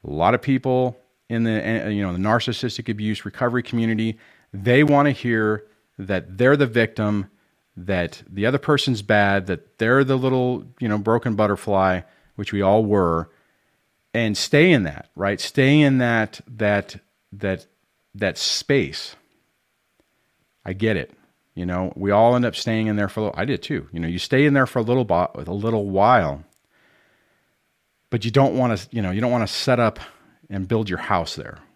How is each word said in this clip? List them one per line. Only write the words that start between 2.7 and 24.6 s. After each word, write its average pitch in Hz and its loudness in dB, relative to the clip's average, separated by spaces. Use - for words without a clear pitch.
abuse 107 -4
recovery 120 -2
community, 113 -2
they 123 4
want 143 4
to 143 2
hear 107 0
that 95 -6
they're 131 6
the 139 2
victim, 107 0
that 90 -4
the 101 -4
other 131 0
person's 135 0
bad, 101 2
that - -8
they're 127 2
the 131 0
little, 127 -2
you 123 -4
know, 107 0
broken 113 0
butterfly, 95 2
which 104 -8
we 101 0
all 104 4
were, 87 2
and 110 -2
stay 160 4
in 120 4
that, 76 -8
right? 98 -2
Stay 143 2
in 135 4
that, 117 0
that, 104 -2
that, 98 -6
that 98 -4
space. - -4
I 95 -8
get 107 0
it. 69 -6
You 87 -8
know, 90 -4
we 98 -2
all 113 6
end 123 0
up 107 -4
staying 110 -2
in 107 0
there 101 0
for 107 -6
a - -2
little, 101 -4
I 101 -2
did 131 -4
too. 71 -6
You 82 -8
know, 82 -4
you 87 -6
stay 135 2
in 143 4
there 135 2